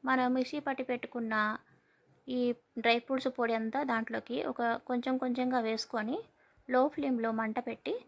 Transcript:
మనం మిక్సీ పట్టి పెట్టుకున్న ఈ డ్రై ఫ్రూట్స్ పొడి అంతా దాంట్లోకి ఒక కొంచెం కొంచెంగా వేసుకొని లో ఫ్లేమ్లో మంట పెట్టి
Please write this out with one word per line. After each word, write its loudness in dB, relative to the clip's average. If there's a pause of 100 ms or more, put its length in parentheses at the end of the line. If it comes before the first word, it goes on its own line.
మనం 4
మిక్సీ 0
పట్టి -4
పెట్టుకున్న -4 (920)
ఈ -2 (380)
డ్రై 4
ఫ్రూట్స్ -2
పొడి 0
అంతా -2
దాంట్లోకి -2
ఒక -2 (240)
కొంచెం -2
కొంచెంగా 0
వేసుకొని -2 (520)
లో 6
ఫ్లేమ్లో 0
మంట 0
పెట్టి -4 (140)